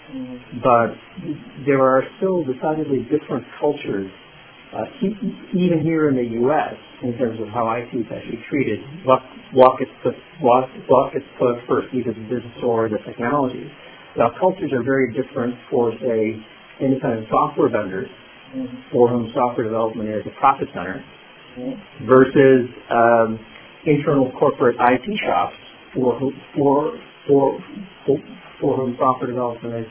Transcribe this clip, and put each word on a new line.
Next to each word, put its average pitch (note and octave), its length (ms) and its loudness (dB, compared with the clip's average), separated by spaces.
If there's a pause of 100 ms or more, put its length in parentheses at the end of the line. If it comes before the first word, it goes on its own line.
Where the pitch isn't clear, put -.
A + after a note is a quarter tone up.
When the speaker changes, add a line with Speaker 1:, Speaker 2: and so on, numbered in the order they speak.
Speaker 1:
Mm-hmm. B3+ 560 -14
Speaker 2:
but A#2 320 2 (720)
there C#3 160 2
are C3 220 4 (120)
still F#3 300 -2
decidedly D3 640 -4
different D3 320 -4 (160)
cultures, A#2 480 -4 (680)
uh, A2 140 -6 (160)
e-, G#3 160 -2
e-, - 400 -6
even F3 240 2
here D#3 260 2
in C#3 60 2
the B2+ 80 0
U A#2+ 300 0
S, C3+ 260 -2 (240)
in B2 160 -4
terms A2+ 220 -2
of G#2+ 80 -8
how A2+ 180 -4
I A2+ 240 -2
T - 80 -6
is A2+ 80 -4
actually - 320 -10 (100)
treated. A#2 300 -2 (240)
What, B2+ 160 4 (340)
what B2+ 280 8
gets C3 100 -6 (140)
put, - 100 -2 (260)
what, C3 300 2 (160)
what C#3 260 4
gets - 140 -6 (140)
put A#2+ 260 0
first, A#2 260 -2
either A#2 220 -4
the A2 80 -14
business A#2 400 -8
or A2+ 260 0
the G#2 160 -4
technology. B2 600 -4 (500)
Now, A#2 220 2
cultures F#3 340 0
are B2 120 0
very B2+ 280 2
different B2 440 -4 (120)
for, A#2 220 2 (100)
say, A2+ 380 -2 (400)
independent C3 500 0
software D3 400 0
vendors, G#2 400 -4 (460)
Speaker 1:
Mm-hmm. C4 220 -10 (160)
Speaker 2:
for B2 160 6
whom A#2 260 -2
software B2 320 0
development A2 420 -4
is G#2+ 160 -4
a - 140 -14
profit C#3 340 2
center, - 300 -8 (560)
Speaker 1:
Mm-hmm. B2 480 -12
Speaker 2:
versus, C3 640 6 (240)
um, A#2 460 4 (440)
internal C#3+ 540 2
corporate B2 400 2
I A#2+ 200 4
T G#3 280 -8
shops - 300 -2 (380)
for B2 220 0
who, C3+ 140 -4 (240)
for, C#3+ 400 2 (320)
for, C#3 320 4 (480)
for, - 120 2 (420)
for C#3+ 160 0
whom B2 220 -4
software C3 300 0
development A#2+ 460 -6
is A#2 160 -8